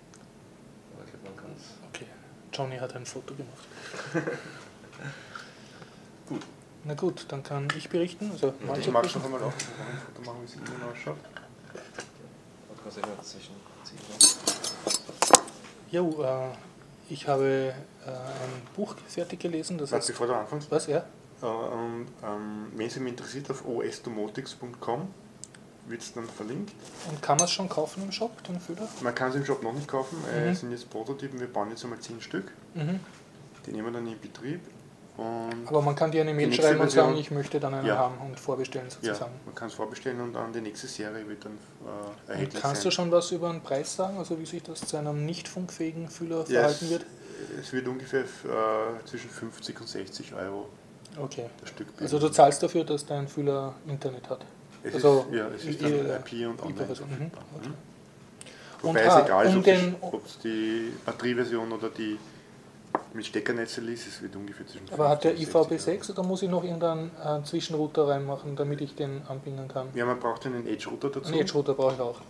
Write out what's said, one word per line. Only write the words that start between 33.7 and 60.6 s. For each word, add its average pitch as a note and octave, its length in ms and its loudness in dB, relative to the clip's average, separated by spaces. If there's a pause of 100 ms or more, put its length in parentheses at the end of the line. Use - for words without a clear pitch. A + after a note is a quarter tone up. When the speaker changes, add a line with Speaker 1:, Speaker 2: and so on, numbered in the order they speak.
Speaker 3:
nehmen G#2+ 160 -4
wir A#2 60 -4
dann A#2 120 -4
in A2 140 -8
Betrieb. B2+ 400 -8 (560)
Und A#2 520 -6
Speaker 2:
Aber D3 160 6
man C#3+ 120 4
kann D#3+ 140 4
dir D#3 120 4
eine D#3 100 4
Speaker 3:
die D3+ 60 2
Speaker 2:
Mail D3 100 6
Speaker 3:
nächste B2 160 6
Speaker 2:
schreiben D3+ 160 8
und C#3+ 80 6
Speaker 3:
Version D3+ 220 10
Speaker 2:
sagen, D#3 100 4
„Ich D3 100 -4
möchte D3 300 0
dann C#3 160 0
einen C3+ 100 0
Speaker 3:
Ja. G#2 120 4
Speaker 2:
haben“, B2+ 200 2
und C3 220 -8
vorbestellen C3 480 -2
Speaker 3:
Ja, B2+ 80 -12
Speaker 2:
sozusagen. A#2 380 -4 (120)
Speaker 3:
man G#2+ 80 -12
kann's A2+ 220 -8
vorbestellen A#2+ 460 -4
und A#2+ 120 -6
dann A#2 180 -4
die A2+ 100 -4
nächste G#2+ 260 -8
Serie G#2+ 420 -6
wird G#2 160 -10
dann, G#2+ 60 -10
äh, - 340 -16
Speaker 2:
Und G#2 440 -10
Speaker 3:
erhältlich G2 340 -4
Speaker 2:
kannst C#3 180 0
Speaker 3:
sein. F#3 80 4
Speaker 2:
du F3 60 2
schon F3 160 2
was E3+ 200 6
über E3+ 200 0
den E3 100 -6
Preis C#3 340 -2
sagen, F#3+ 220 -2
also E3 220 -4
wie D#3+ 80 -6
sich F3 160 -8
das D#3+ 160 -10
zu - 180 -4
einem D3 260 -2
nicht E3+ 240 -4
funkfähigen E3 600 -6
Fühler E3 380 -4
Speaker 3:
Ja, A#2+ 140 6
Speaker 2:
verhalten A#2 240 4
Speaker 3:
es, D#3+ 60 -2
Speaker 2:
wird? E3+ 140 0 (560)
Speaker 3:
es - 120 -10
wird B2+ 160 0
ungefähr, C3 320 0
äh, A2 840 0
zwischen A#2 240 -10
fünfzig - 500 -10
und A2+ 80 -12
sechzig - 460 -10
Euro G2 340 -6 (480)
Speaker 2:
Okay. C3+ 320 -6 (140)
Speaker 3:
das - 80 -12
Stück - 200 -10 (100)
Speaker 2:
Also D3 180 0
du D3 40 6
Speaker 3:
bilden. D3+ 140 4
Speaker 2:
zahlst C#3+ 280 10
dafür, E3 200 2
dass D3 220 -2
dein C#3+ 220 -2
Fühler C#3 480 0 (100)
Internet C3+ 460 -6
hat? - 120 -8 (380)
Speaker 3:
Es - 140 -6
Speaker 2:
Also C3+ 340 8
Speaker 3:
ist, A2+ 80 0
ja, G#2+ 120 2
es - 140 -8
ist D3 160 -2
Speaker 2:
i-, D3 40 -2
Speaker 3:
dann D3 100 4
Speaker 2:
i-, C#3 220 2
Speaker 3:
I - 80 -2
P A#2+ 240 -4
und A#2 120 -4
online - 160 -4
Speaker 2:
I - 40 -8
P-Version. C#3 280 -4
Mhm, C#3 80 -6
Speaker 3:
verfügbar. D#3 280 -6 (120)
Speaker 2:
okay. A2 120 -10
Speaker 3:
Mhm. D3+ 60 -6 (1080)
Speaker 2:
Und, E3 80 2
Speaker 3:
Wobei C#3 120 8
es F3 120 12
Speaker 2:
ah, D3+ 100 12
Speaker 3:
egal F#2+ 220 8
ist, F#3 60 10
Speaker 2:
um F#3+ 80 8
Speaker 3:
ob F3+ 40 4
die, F#3+ 80 12
Speaker 2:
den F3+ 300 6
Speaker 3:
ob's - 380 -6
die A2+ 540 0 (120)